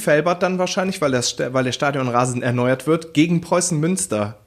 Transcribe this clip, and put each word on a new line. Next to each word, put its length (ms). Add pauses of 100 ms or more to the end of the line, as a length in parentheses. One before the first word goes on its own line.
Velbert 380
dann 160
wahrscheinlich, 440
weil 100
das 180
Sta-, 240
weil 120
der 60
Stadionrasen 720
erneuert 460
wird, 260
gegen 280
Preußen 380
Münster 680